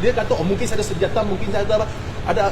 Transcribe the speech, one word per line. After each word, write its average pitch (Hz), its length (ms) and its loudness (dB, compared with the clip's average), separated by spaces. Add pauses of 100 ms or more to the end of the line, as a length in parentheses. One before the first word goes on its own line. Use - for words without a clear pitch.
dia 226 80 4
kata, 214 240 2
"Oh, 156 80 0
mungkin 196 240 0
saya 220 160 0
ada - 80 -2
senjata, 190 320 0
mungkin 202 320 0
saya 202 80 0
ada, 214 240 2 (400)
ada 196 240 2